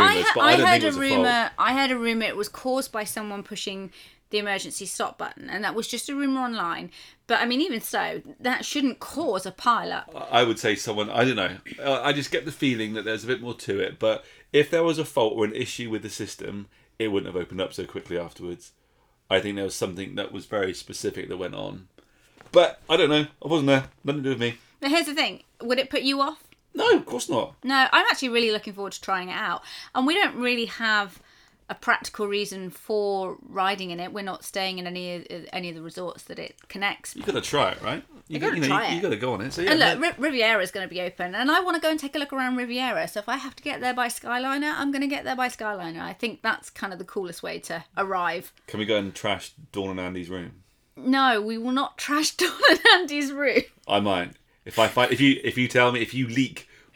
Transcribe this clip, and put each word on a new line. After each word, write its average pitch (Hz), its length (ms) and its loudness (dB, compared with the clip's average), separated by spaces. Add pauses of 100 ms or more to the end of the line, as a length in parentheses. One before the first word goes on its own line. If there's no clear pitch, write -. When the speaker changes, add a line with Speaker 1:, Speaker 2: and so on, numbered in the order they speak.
Speaker 1:
I 381 100 10
Speaker 2:
rumours, 440 140 2
Speaker 1:
he-, 427 80 4
Speaker 2:
but - 60 4
I - 120 8
Speaker 1:
I - 40 8
Speaker 2:
don't 339 100 6
Speaker 1:
heard 359 60 8
Speaker 2:
think 349 100 6
it - 20 2
Speaker 1:
a - 20 4
Speaker 2:
was 277 100 0
a - 40 -2
Speaker 1:
rumour, 262 300 4 (100)
Speaker 2:
fault. 214 160 0
Speaker 1:
I 220 160 4
heard 269 180 2
a 247 60 0
rumour 226 300 0
it 151 100 -4
was 208 120 -2
caused 262 440 -2
by 214 100 -4
someone 208 400 -8
pushing 196 480 -8 (380)
the 214 80 -2
emergency 196 480 -4
stop - 320 -6
button, - 320 -10
and 196 160 -6
that 180 100 -2
was 226 140 -2
just 233 180 -6
a 285 80 -6
rumour 269 260 0
online. 180 500 -4 (360)
But, 233 140 2
I 240 40 2
mean, 247 140 0
even 302 220 0
so, 165 400 -4 (180)
that 254 240 -2
shouldn't 277 360 -2
cause 247 460 -4
a 185 60 -8
pile-up. 175 580 0 (220)
Speaker 2:
I, 120 100 6
I - 20 8
would 113 160 2
say 107 160 2
someone, 104 340 -2
I 117 160 4
don't 127 100 2
know. 92 220 0 (260)
Uh, 135 180 2
I 143 120 2
just 143 180 -2
get 143 140 -2
the 156 60 -6
feeling 113 420 0
that 107 100 -4
there's 107 220 -4
a - 20 -6
bit 123 140 -2
more 120 140 -8
to 98 260 -2
it, 92 180 -4
but 110 240 2 (300)
if 143 160 6
there 165 140 2
was 165 160 2
a 156 60 -2
fault 110 300 2
or 110 100 2
an 107 80 -2
issue 120 360 -6
with 107 120 -4
the 104 80 -10
system, 101 580 -10 (300)
it 110 120 -2
wouldn't 95 240 -2
have 87 80 -2
opened 90 180 -8
up 92 140 -2
so 92 120 -8
quickly - 320 -8
afterwards. 87 540 -8 (580)
I 98 120 4
think 101 140 -4
there 98 100 -4
was 92 100 -6
something 95 400 -6
that 98 160 -6
was 98 140 -10
very 95 280 -2
specific - 540 -8
that 92 100 -8
went 92 180 -8
on. 101 320 -10 (640)
But, 170 380 6
I 160 80 6
don't 160 120 6
know. 151 180 4 (160)
I - 40 -8
wasn't 147 200 2
there. 135 180 6 (180)
Nothing 143 200 -2
to 135 60 0
do - 20 -
with 117 80 -2
me. 120 180 0 (220)
Speaker 1:
But 277 120 -2
here's 320 140 4
the 285 80 -8
thing. 240 300 -2 (180)
Would 240 180 2
it 262 100 -2
put 269 120 0
you 277 200 2
off? 294 220 -2 (300)
Speaker 2:
No, 453 180 2
of - 140 6
course - 240 -6
not. 110 340 0
Speaker 1:
No, 262 280 4
I'm 370 180 6
actually 262 200 0
really 233 220 2
looking 208 220 -4
forward 196 200 -8
to - 80 -14
trying 185 280 -4
it 160 60 -8
out. 175 260 -4 (320)
And 262 140 2
we 330 80 4
don't 392 200 2
really 240 300 0
have 208 540 0 (500)
a 220 60 -8
practical - 520 -2
reason 196 420 -4
for 196 680 -2 (100)
riding 190 440 -2
in 175 100 -8
it. 180 100 -8
We're 202 120 -8
not 190 200 -8
staying 190 360 -4
in 180 80 -8
any 180 280 -6
of, 170 100 -10 (280)
any 180 160 -6
of 165 60 -10
the 160 60 -14
resorts 170 420 -10
that - 160 -16
it - 160 -12 (120)
connects. - 480 -6
Speaker 2:
You - 80 -12
gotta 131 160 0
try 113 320 2
it, - 100 -8
right? 131 220 -4 (240)
You 156 80 -10
Speaker 1:
You 147 40 -4
Speaker 2:
got, 381 80 0
Speaker 1:
gotta - 100 0
Speaker 2:
you 160 60 0
know, 131 40 2
Speaker 1:
try 202 200 2
Speaker 2:
you, 151 40 -2
Speaker 1:
it. - 60 -2
Speaker 2:
you - 40 -4
gotta 165 140 0
go 120 180 -2
on 98 80 -4
it. 135 120 -6
So, 170 80 -4
yeah, 196 100 2
Speaker 1:
And 320 80 6
look, 247 200 4
Speaker 2:
no. 330 80 2 (180)
Speaker 1:
Ri-, 311 60 2
Riviera's 220 400 2
gonna 190 180 -6
be 175 120 -8
open, 180 340 -6
and 247 140 0
I 339 120 4
wanna 349 180 -2
go 320 100 2
and 311 100 0
take 277 160 -8
a 311 40 -2
look 285 140 -6
around 254 240 -2
Riviera. 240 500 -2
So - 140 -6
if 220 80 -10
I 254 80 -2
have 262 180 -10
to - 80 -20
get 285 160 -6
there 247 140 -2
by 240 140 0
Skyliner, 269 680 -4
I'm 285 160 -2
gonna 277 160 0
get 277 160 -4
there 262 120 -4
by 254 120 0
Skyliner. 185 540 -6
I 175 120 -8
think - 280 -6
that's - 280 -4
kind 196 220 -10
of 175 80 -12
the 185 60 -10
coolest 175 360 -8
way 170 180 -8
to 165 260 -10 (100)
arrive. 180 560 -2 (160)
Speaker 2:
Can - 120 -8
we 107 60 -2
go 107 120 2
and 98 180 -2
trash 98 380 -4 (180)
Dawn 95 200 -4
and 92 80 -6
Andy's 90 300 -6
room? 87 340 -10 (340)
Speaker 1:
No, 254 440 2
we 220 160 -4
will 233 140 -4
not 269 260 -2
trash 302 340 0
<laughs> - 60 -10
Dawn 359 140 2 (180)
and - 100 8 (160)
Andy's 294 360 -2
room. 277 300 2 (260)
Speaker 2:
I 101 140 4
might. 92 300 0 (340)
If - 120 -6
I 113 120 8
find, 123 220 4
if 127 100 2
you, 139 220 6
if 117 140 -2
you 123 120 2
tell 123 240 6
me, 117 80 0
if 110 120 -4
you 127 140 0
leak 123 400 -2 (280)